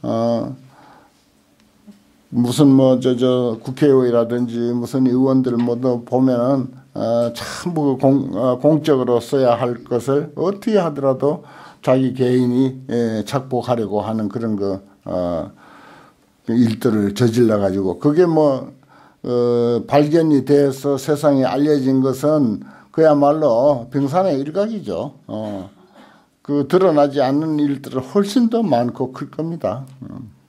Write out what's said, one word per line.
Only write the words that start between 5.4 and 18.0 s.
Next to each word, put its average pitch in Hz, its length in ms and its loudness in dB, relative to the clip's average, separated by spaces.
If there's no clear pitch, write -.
모두 120 480 -2
보면은, 127 800 -2
어, 117 380 -2
전부 151 600 -4
그 135 60 -6
공-, 135 340 2
어, 127 240 -2
공적으로 139 600 2
써야 127 360 2
할 120 280 -4
것을 139 520 -2
어떻게 202 420 -2
하더라도 143 640 -2
자기 131 320 2
개인이, 127 760 0
예, 113 360 -2
착복하려고 120 760 -4
하는 107 280 -4
그런 113 260 -4
그, 98 260 -4
어, 87 460 -4
그 113 80 -2
일들을 110 640 0
저질러 113 440 2
가지고 95 400 -2
그게 151 260 2